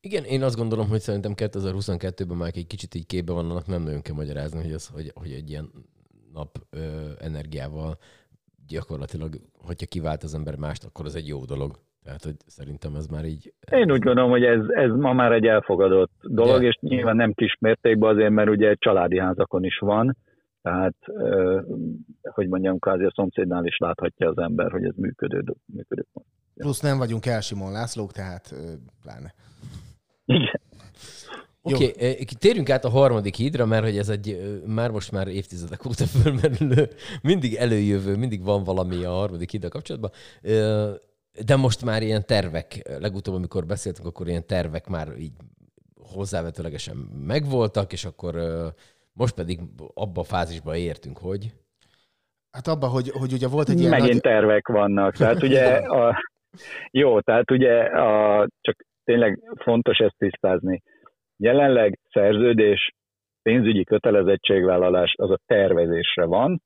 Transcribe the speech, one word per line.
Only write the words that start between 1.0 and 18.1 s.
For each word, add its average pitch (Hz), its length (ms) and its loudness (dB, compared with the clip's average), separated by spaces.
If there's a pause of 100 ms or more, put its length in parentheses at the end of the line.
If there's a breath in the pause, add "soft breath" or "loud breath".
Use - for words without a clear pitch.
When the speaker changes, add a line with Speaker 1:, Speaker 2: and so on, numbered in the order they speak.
Speaker 1:
kétezer-huszonkettőben 95 1040 -6
már 85 180 -4
egy 85 120 -10
kicsit - 280 -14
így 82 100 -10
képbe 87 280 -6
van, 85 160 -4
annak 85 180 -8
nem 87 140 -4
nagyon 76 200 -6
kell 76 140 -12
magyarázni, 76 460 -8
hogy 82 100 -8
az, 78 160 -12
hogy, 76 260 -16
hogy 78 180 -14
egy 73 180 -14
ilyen 76 160 -12 (680)
nap, 76 240 -14 (120)
ö, 78 100 -14 (400)
energiával 76 800 -10 (720 soft breath)
gyakorlatilag, 78 640 -10 (340)
hogyha 85 200 -10
kivált 78 380 -8
az 78 120 -10
ember 76 200 -8
mást, 76 280 -10
akkor - 220 -14
az 76 100 -12
egy 78 120 -10
jó 69 180 -10
dolog. 69 260 -8 (320)
Tehát, 71 200 -16
hogy 76 120 -10 (100)
szerintem 73 500 -14
ez 76 120 -8
már 76 180 -10
így 78 280 -12 (180)
Speaker 2:
Én 220 200 4
úgy 131 80 4
gondolom, 123 300 4
hogy 123 140 4
ez, 117 240 6
ez 135 240 2
ma 127 220 2
már 123 180 4
egy 113 140 4
elfogadott 95 680 4 (100)
dolog, 123 360 4
Speaker 1:
Ugye? 123 100 4
Speaker 2:
és 113 120 2
nyilván 123 360 0
nem 113 180 4
kis - 260 -2
mértékben 110 500 4
azért, 107 200 4